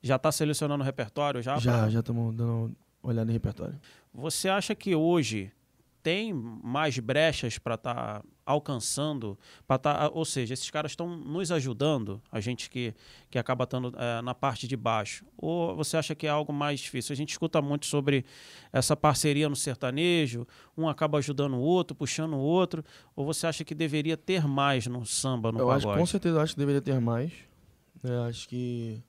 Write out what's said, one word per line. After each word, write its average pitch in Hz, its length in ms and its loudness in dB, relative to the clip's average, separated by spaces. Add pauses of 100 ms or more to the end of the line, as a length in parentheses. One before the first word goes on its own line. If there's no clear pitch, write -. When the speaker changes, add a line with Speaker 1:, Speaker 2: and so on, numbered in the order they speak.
Speaker 1:
Já 131 160 4
tá 156 120 2
selecionando 147 520 0
o - 20 0
repertório 135 560 -2
já 131 160 -2
Speaker 2:
Já, 120 220 4
Speaker 1:
pra 110 100 4
Speaker 2:
já 113 140 2
tamo 117 280 -2
dando 113 440 -2 (260)
uma 123 100 -2
olhada 113 140 2
no 113 60 0
repertório. - 440 -2 (380)
Speaker 1:
Você 151 360 -4
acha 190 260 0
que 196 200 0
hoje 135 560 2 (500)
tem 202 320 -2
mais 123 680 -2
brechas 131 580 0
pra 117 200 -4
tá 120 460 -6 (220)
alcançando, 139 920 -2 (300)
pra 131 100 4
tá, 147 360 2
ou 160 120 -2
seja, 123 300 -4
esses - 160 -8
caras 151 240 -4
tão 170 220 -6
nos 160 340 -4
ajudando, 131 680 0 (120)
a 113 80 -4
gente 120 300 -4
que, 120 260 -6 (340)
que - 80 -2
acaba 123 300 0
tando, 127 280 -4
eh, 120 280 -2
na 123 100 -4
parte 127 340 -2
de 127 80 -4
baixo? 113 480 -2 (140)
Ou 165 380 -2
você 156 220 -2
acha 156 180 -2
que 151 100 -6
é 151 40 0
algo 147 220 0
mais 143 280 -2
difícil? - 340 -6
A - 20 -4
gente 151 140 -4
escuta 165 320 0
muito 143 240 0
sobre 139 400 2 (480)
essa 131 220 4
parceria 147 520 4
no 143 80 0
sertanejo, 135 920 0 (280)
um 160 140 0
acaba 151 300 2
ajudando 143 360 0
o 123 40 0
outro, 160 360 4
puxando 160 380 -2
o 139 60 0
outro, 165 440 2 (320)
ou 139 100 -4
você 156 200 -2
acha 165 180 -2
que 156 120 -8
deveria 156 420 0
ter 175 300 0
mais 139 400 2
no 123 180 -4
samba, 117 460 0
no 113 80 0
Speaker 2:
Eu 127 100 4
acho, 135 160 4
Speaker 1:
pagode? 104 140 2
Speaker 2:
com 170 80 6
certeza, 170 340 2
acho 156 120 0
que - 60 -8
deveria 143 220 4
ter 135 180 2
mais. 117 320 0 (720)
Eu 123 200 0
acho 117 260 -6
que 120 580 -4